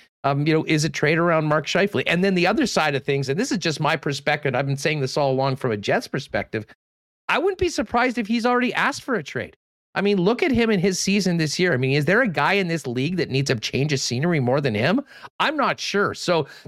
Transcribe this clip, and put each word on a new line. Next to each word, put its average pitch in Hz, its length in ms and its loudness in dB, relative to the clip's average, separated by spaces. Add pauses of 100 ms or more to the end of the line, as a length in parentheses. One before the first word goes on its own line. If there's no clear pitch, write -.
(240)
um, 143 240 0
you 156 60 4
know, 156 120 2
is 156 200 2
a 156 40 -2
trade 156 280 0
around 160 300 2
Mark 151 180 2
Scheifele. - 400 0
And 175 180 2
then 196 120 2
the 175 120 4
other 233 200 2
side 156 280 0
of 127 80 -4
things, 139 240 -2
and 143 120 -2
this 269 120 -2
is 240 60 0
just 156 240 -2
my 156 160 2
perspective, 147 580 -2
I've 139 120 -2
been 139 100 -2
saying 151 240 -2
this 131 160 -4
all 139 140 2
along 135 260 0
from 123 140 -2
a 104 60 0
Jets 127 300 -2
perspective, 110 580 -6 (600)
I 202 100 2
wouldn't 359 220 0
be 359 100 0
surprised 247 480 0
if 214 100 -2
he's 226 180 0
already 247 280 0
asked 233 300 -2
for 262 120 -4
a 160 80 -4
trade. 107 320 -8 (400)
I - 60 -2
mean, 202 160 2
look 220 260 2
at 330 80 2
him 226 180 2
in 196 120 2
his 190 180 0
season 185 380 0
this 156 200 -2
year. 175 160 2
I 123 40 2
mean, 131 140 0
is 143 120 2
there 196 180 4
a 262 60 0
guy 151 260 2
in 196 140 0
this 165 180 -4
league 131 320 -2
that 135 120 -2
needs 135 200 0
a 135 60 0
change 143 380 -2
of 143 80 0
scenery 147 400 0
more 123 180 2
than 127 160 0
him? 160 240 2 (400)
I'm 254 160 0
not 208 240 -2
sure. 190 340 -2
So, 160 340 0 (200)